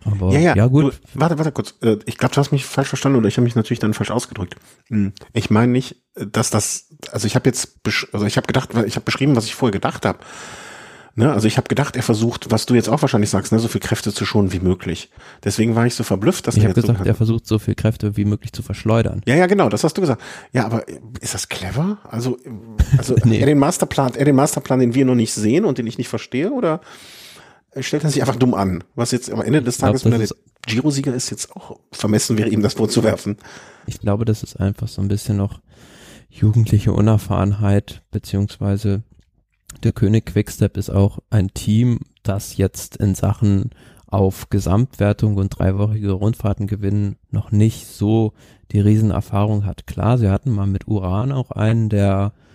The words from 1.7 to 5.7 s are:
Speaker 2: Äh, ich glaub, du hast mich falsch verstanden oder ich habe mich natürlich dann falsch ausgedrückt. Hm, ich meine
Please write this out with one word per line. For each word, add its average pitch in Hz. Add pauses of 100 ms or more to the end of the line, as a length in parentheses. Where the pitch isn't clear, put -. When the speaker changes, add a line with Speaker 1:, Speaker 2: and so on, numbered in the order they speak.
Speaker 2:
Äh, 110 (100)
ich -
glaub, 123
du -
hast 139
mich 135
falsch -
verstanden 135
oder 107
ich -
habe 123
mich 117
natürlich 117
dann 107
falsch -
ausgedrückt. 104 (320)
Hm, 101 (220)
ich 107
meine 117